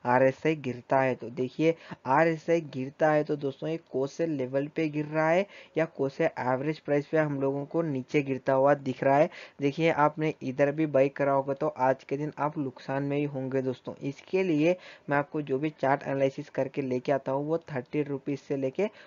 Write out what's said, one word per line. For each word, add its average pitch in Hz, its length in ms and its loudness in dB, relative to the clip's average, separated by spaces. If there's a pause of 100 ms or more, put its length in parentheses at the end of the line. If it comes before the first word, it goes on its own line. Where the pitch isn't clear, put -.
आरएसआई 131 500 4
गिरता 131 440 -2
है 131 140 2
तो। 117 160 -8
देखिए, 131 440 0 (340)
आरएसआई 165 520 2 (120)
गिरता 139 400 0
है 151 120 4
तो 151 120 -2
दोस्तों, 143 320 -6
ये 160 80 -2 (160)
कौन 131 160 -2
से 165 180 -4
लेवल 139 420 -2
पे 160 200 -2
गिर 147 180 -4
रहा 156 220 0
है 180 180 2 (300)
या 156 100 2
कौन 135 220 -2
से 165 180 0
एवरेज 131 540 -2
प्राइस 147 260 0
पे 160 120 0
हम 147 220 0
लोगों 139 260 -2
को 165 180 -2
नीचे 143 380 -2
गिरता 135 300 -2
हुआ 135 240 4
दिख 131 280 -6
रहा 135 120 6
है। 160 140 4 (300)
देखिए, 143 300 2
आपने 151 520 2
इधर 143 300 2
भी 156 160 0
बाई 139 220 4
करा 139 220 0
होगा 139 220 0
तो 156 140 -2
आज 131 360 0
के 139 120 -4
दिन 147 220 -6
आप 151 200 -2
नुकसान 135 460 -4
में 143 120 -2
ही 147 100 0
होंगे 135 360 -4
दोस्तों। 127 320 -6 (100)
इसके 160 380 -4
लिए 170 340 2 (340)
मैं 143 80 2
आपको 147 240 -2
जो 135 160 -2
भी 156 140 -2
चार्ट 139 300 0
एनालिसिस 139 480 -2
करके 135 320 -4
लेके 127 300 -2
आता 135 200 -2
हूँ, 143 140 -2
वो 160 200 -2
थर्टी 147 380 -4
रुपीज 139 360 -6
से - 160 -6
लेके 135 300 -2 (200)